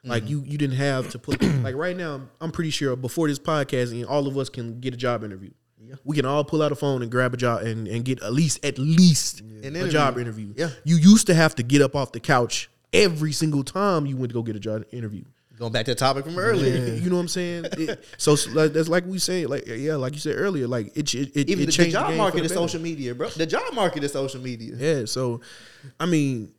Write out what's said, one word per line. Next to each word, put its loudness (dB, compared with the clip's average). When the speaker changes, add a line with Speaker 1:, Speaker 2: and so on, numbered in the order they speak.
Speaker 1:
Like, -2
Speaker 2:
Mm-hmm. -8
Speaker 1:
you, -4
you -6
didn't 0
have 0
to -12
put, -4
<clears throat> 2
like, -4
right -4
now, -8
I'm -6
pretty -4
sure -2
before -2
this -2
podcast, -2
and -8
all 0
of -2
us -4
can -10
get -6
a -12
job -2
interview. -12
Speaker 2:
Yeah. -20
Speaker 1:
We -2
can 2
all 0
pull 0
out 0
a -2
phone -2
and -6
grab 2
a -8
job 0
and, -4
and -4
get -4
at -6
least, 0
at -2
least 4
Speaker 3:
Yeah. -16
Speaker 2:
An -8
Speaker 1:
a -2
job 2
Speaker 2:
interview. -6
Speaker 1:
interview. -2
Speaker 2:
Yeah. -4
Speaker 1:
You 4
used 10
to 6
have 6
to -2
get 6
up 2
off -4
the -10
couch 0
every 4
single 0
time 0
you -4
went -4
to -12
go -2
get -6
a -8
job -6
interview. -10
Speaker 2:
Going -6
back 0
to -2
the 0
topic 0
from -8
earlier. 2
Speaker 3:
Yeah. -2
Speaker 1:
<laughs> -4
You 0
know 2
what 0
I'm -6
saying? -6
It, -6
so, 2
s-, 2
like, 2
that's 2
like 2
we -6
said, -2
like, -6
yeah, -4
like -4
you -10
said -2
earlier, -2
like, -4
it, -2
it, -4
it, 0
Speaker 2:
Even 2
Speaker 1:
it 0
Speaker 2:
the, 0
Speaker 1:
changed 6
Speaker 2:
the 2
job 0
Speaker 1:
the 0
game 0
Speaker 2:
market 2
Speaker 1:
for 0
the -2
Speaker 2:
is -2
Speaker 1:
better. 0
Speaker 2:
social -4
media, -6
bro. -6
The -2
job -2
market 0
is -2
social -4
media. -10
Speaker 1:
Yeah, 0
so, -4
I -2
mean 0